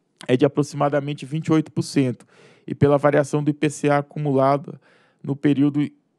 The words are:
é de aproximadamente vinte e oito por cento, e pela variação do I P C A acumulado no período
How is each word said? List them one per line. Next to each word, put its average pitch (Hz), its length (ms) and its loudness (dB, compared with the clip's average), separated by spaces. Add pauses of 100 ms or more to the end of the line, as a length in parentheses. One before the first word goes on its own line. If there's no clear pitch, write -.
(260)
é 127 100 2
de 135 80 4
aproximadamente 143 840 -2
vinte 156 220 -6
e 151 40 0
oito 156 200 0
por 175 100 -2
cento, 131 420 -2 (420)
e - 80 -10
pela 143 220 4
variação 147 460 0
do 147 80 0
I - 20 2
P 147 160 -2
C 143 220 -2
A 143 80 2
acumulado 143 800 -2 (420)
no 139 140 -6
período 143 460 0 (360)